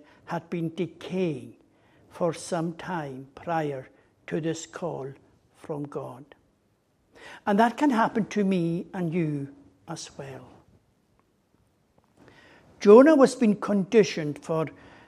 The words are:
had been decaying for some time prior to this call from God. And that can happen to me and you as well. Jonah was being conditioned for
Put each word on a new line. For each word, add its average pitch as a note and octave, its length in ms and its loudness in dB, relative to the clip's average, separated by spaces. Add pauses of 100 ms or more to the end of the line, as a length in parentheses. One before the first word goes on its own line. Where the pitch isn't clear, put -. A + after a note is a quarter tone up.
(260)
had E3+ 240 -8
been E3 240 -4
decaying D#3+ 800 -6 (560)
for E3 240 -4
some E3 400 -6
time C#3+ 600 -10
prior D3 540 -6 (380)
to E3+ 160 -4
this D#3+ 240 -6
call C#3 420 -10 (480)
from D3 280 -10
God. C3+ 400 -12 (1200)
And G3+ 120 0
that A#3 200 2
can D4 100 2
happen A3 380 0
to G#3 180 -2
me E3+ 480 -2
and F3 200 -6
you D3+ 360 -4 (400)
as - 300 -14
well. C3 300 -16 (2250)
Jonah C4+ 380 10
was C4+ 180 6
being G#3 220 2
conditioned F3+ 880 0
for D#3+ 220 -4 (420)